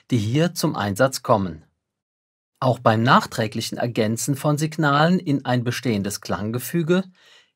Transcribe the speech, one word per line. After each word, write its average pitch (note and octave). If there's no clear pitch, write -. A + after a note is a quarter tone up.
die B2+
hier C#3
zum -
Einsatz G#2
kommen. F#2
Auch B2+
beim A2+
nachträglichen A#2
Ergänzen A#2
von D3
Signalen D#3
in C#3
ein B2+
bestehendes G#2
Klanggefüge B2